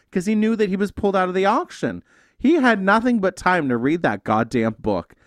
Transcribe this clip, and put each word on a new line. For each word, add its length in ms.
'cause 140
he 100
knew 200
that 140
he 60
was 160
pulled 240
out 120
of 80
the 100
auction. 580
He 180
had 260
nothing 380
but 160
time 340
to 80
read 260
that 200
goddamn 560
book. 340